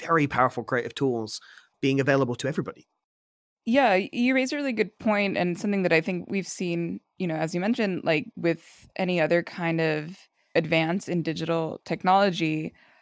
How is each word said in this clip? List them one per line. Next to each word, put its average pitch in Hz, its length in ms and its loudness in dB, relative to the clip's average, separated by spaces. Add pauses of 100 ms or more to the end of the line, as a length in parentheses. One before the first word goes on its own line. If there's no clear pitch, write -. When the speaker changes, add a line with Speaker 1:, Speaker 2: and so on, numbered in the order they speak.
Speaker 1:
very 165 260 2
powerful 123 360 0
creative 123 320 -4
tools 117 460 -2 (400)
being 139 200 2
available 135 340 2
to 131 140 -4
everybody. - 380 -6 (800)
Speaker 2:
Yeah, 233 340 4 (140)
you 247 220 2
raised 262 180 2
a 302 40 -4
really 277 180 -2
good 214 240 -2
point, 202 400 2
and 175 200 0
something 202 240 0
that 170 100 2
I 165 100 4
think 180 260 -4
we've 196 180 -4
seen, 170 540 -4 (180)
you 190 80 -2
know, 160 80 -2
as 160 200 -2
you 175 60 -2
mentioned, 202 440 0
like, 156 220 0 (100)
with 170 580 -4
any 180 260 0
other 170 220 2
kind 165 380 -2
of 160 380 -2 (360)
advance 160 540 0
in 170 140 0
digital 160 640 -4
technology, 175 920 0 (280)